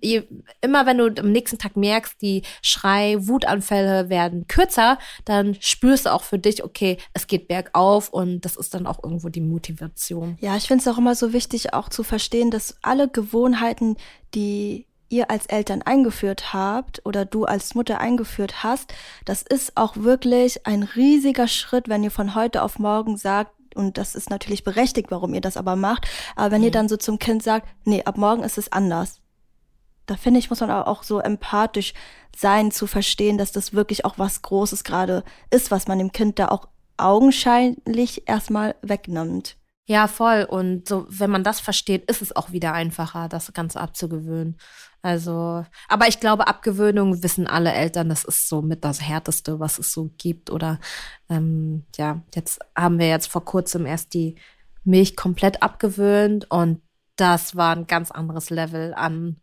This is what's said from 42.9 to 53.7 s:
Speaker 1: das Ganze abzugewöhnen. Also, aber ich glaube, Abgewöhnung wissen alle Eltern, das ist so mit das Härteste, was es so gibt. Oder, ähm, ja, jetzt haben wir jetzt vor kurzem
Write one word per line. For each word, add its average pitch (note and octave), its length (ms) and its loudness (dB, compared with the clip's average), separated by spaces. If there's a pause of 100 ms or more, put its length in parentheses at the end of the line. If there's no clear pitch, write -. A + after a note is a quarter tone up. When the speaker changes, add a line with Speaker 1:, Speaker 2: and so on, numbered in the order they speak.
Speaker 1:
das E3 240 -10
Ganze E3 280 -8
abzugewöhnen. D#3+ 760 -6 (460)
Also, E3+ 640 -4 (240)
aber A3+ 200 6
ich A3+ 100 0
glaube, G#3+ 300 2
Abgewöhnung G3+ 760 2
wissen F3+ 240 0
alle E3+ 260 2
Eltern, E3 360 0
das D#3+ 160 -2
ist - 240 -2
so D3+ 140 -2
mit D#3+ 220 -4
das D3 160 -4
Härteste, D#3 600 -6
was D#3 180 -4
es - 140 -6
so D#3+ 260 -6
gibt. E3+ 320 -6
Oder, D#3+ 300 -4 (480)
ähm, D#3 560 -2 (120)
ja, D3+ 240 -4 (140)
jetzt - 240 -6 (180)
haben E3+ 220 2
wir E3 100 2
jetzt D#3+ 220 0
vor E3+ 140 -4
kurzem F3+ 420 -4